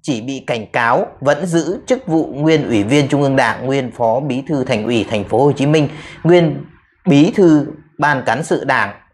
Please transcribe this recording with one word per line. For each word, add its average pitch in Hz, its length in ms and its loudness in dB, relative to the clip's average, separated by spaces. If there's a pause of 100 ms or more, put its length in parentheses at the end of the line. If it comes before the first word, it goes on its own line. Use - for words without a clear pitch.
chỉ 123 180 -4
bị 131 260 -10
cảnh 110 260 -6
cáo, 123 340 0 (140)
vẫn 151 260 0
giữ 170 400 -2
chức 254 200 -2
vụ 160 280 0
nguyên 147 340 0
Ủy 107 140 0
viên 135 260 2
Trung 143 140 0
ương 135 140 0
Đảng, 120 300 0
nguyên 131 300 -2
Phó 113 240 -2
Bí 135 280 -4
thư 139 160 -2
Thành 113 200 -2
ủy 117 260 0
Thành 104 140 -4
phố 113 200 0
Hồ 147 80 4
Chí 135 140 -2
Minh, 151 220 2 (340)
nguyên 160 420 2 (420)
Bí 160 300 6
thư 160 300 6 (320)
Ban 139 280 0
Cán 131 180 -2
sự 160 200 -2
Đảng 113 280 0 (220)